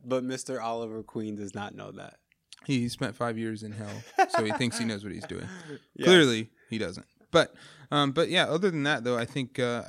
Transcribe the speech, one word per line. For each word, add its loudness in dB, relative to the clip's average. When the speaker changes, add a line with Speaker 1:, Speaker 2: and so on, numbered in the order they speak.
Speaker 1:
but 0
Mister -6
Oliver -6
Queen -6
does -8
not -8
know -12
that. -16
Speaker 2:
He 0
spent -6
five -4
years -4
in -10
hell, -10
so 2
he 0
thinks 0
he -2
knows -4
what -8
he's -12
doing. -10
Speaker 1:
<laughs> -16
Yes. 2
Speaker 2:
Clearly, 8
he -4
doesn't. -6
But, 4
um, 2
but 2
yeah, 4
other 2
than 0
that, 0
though, 0
I 0
think, -6
uh, 0